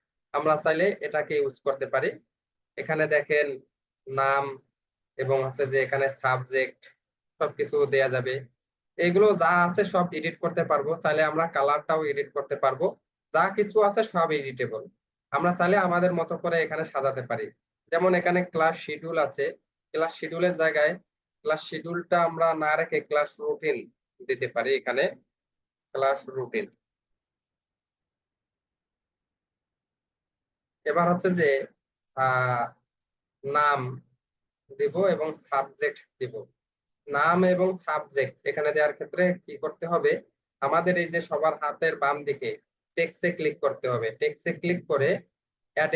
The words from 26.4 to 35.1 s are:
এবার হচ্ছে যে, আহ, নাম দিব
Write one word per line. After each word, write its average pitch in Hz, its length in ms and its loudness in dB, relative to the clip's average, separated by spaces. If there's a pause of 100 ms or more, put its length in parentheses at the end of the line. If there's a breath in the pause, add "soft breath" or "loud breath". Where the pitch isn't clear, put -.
এবার 170 240 2
হচ্ছে 180 180 0 (100)
যে, 156 100 4 (680)
আহ, 127 480 0 (800)
নাম 143 360 2 (960)
দিব 143 160 0 (200)